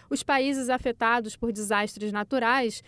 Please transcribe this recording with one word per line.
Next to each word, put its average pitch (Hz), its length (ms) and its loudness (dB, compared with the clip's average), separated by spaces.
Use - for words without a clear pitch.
os 277 140 -2
países 269 460 0
afetados 233 680 0
por 233 160 -2
desastres 208 580 -2
naturais 226 800 0